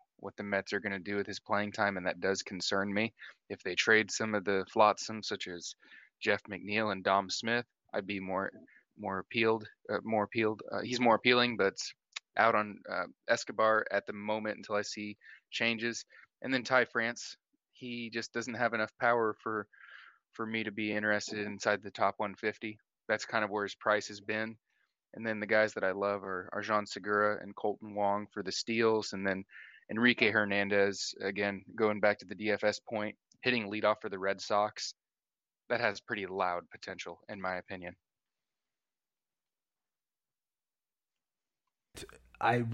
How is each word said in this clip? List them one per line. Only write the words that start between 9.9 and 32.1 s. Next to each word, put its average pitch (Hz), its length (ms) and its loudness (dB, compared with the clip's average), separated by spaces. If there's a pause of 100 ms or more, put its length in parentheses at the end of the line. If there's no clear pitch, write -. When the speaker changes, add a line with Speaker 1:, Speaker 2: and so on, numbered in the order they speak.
Speaker 1:
uh, 104 120 2
more 110 180 2
appealed. 107 480 0
Uh, - 120 -4
he's 120 180 -2
more 117 160 8
appealing, 123 400 4
but 98 180 4 (640)
out 113 180 6
on, 107 240 0 (100)
uh, 92 180 -4 (220)
Escobar 110 600 2
at 101 160 0
the 107 60 -6
moment 107 460 -4
until 104 180 -4
I 104 60 0
see 104 340 -8 (340)
changes. 117 540 -2 (380)
And 127 120 -2
then 127 80 0
Ty 123 220 4
France, 117 520 -4 (360)
he 120 360 -10
just 113 240 -6
doesn't 117 220 -4
have 117 200 0
enough 107 260 -2
power 120 420 2
for, 110 240 -4 (680)
for 113 120 -6
me 110 160 -2
to 104 80 -6
be 107 220 -2
interested 104 520 0
inside 104 380 0
the 101 80 -12
top 98 280 2
one 98 180 -4
fifty. 107 420 -4 (300)
That's 107 160 0
kind 110 200 0
of 101 60 0
where 101 140 0
his 98 100 -4
price 107 320 2
has 104 140 -12
been. 110 360 -4 (580)
And 113 120 -8
then 107 140 -2
the 107 60 -4
guys 107 280 4
that 104 80 -6
I 95 80 2
love 98 320 0
are, 95 300 -6
are 104 100 -4
Jean 104 240 0
Segura 104 560 0
and 101 140 -14
Colton 104 380 -4
Wong 101 380 0
for 104 120 -6
the 92 80 -6
steals. 113 600 2
And 98 140 -4
then 95 180 0 (460)
Enrique 117 400 4
Hernandez, 101 920 2
again, 101 440 -2 (100)
going 107 240 2
back 101 220 2